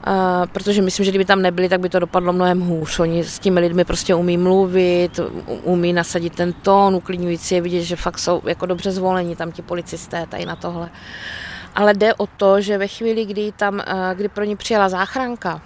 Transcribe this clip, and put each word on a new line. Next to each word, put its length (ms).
Eh, 440
protože 300
myslím, 240
že 60
kdyby 140
tam 160
nebyli, 280
tak 100
by 100
to 100
dopadlo 340
mnohem 280
hůř. 380
Oni 240
s 160
těmi 200
lidmi 260
prostě 300
umí 220
mluvit, 800
u-, 340
umí 300
nasadit 420
ten 180
tón 420
uklidňující, 600
je 60
vidět, 220
že 120
fakt 240
jsou 260
jako 200
dobře 260
zvolení 440
tam 160
ti 100
policisté 680
tady 160
na 100
tohle. 340
Ale 180
jde 200
o 140
to, 340
že 160
ve 100
chvíli, 380
kdy 260
tam, 280
eh, 60
kdy 120
pro 160
ní 120
přijela 340
záchranka 760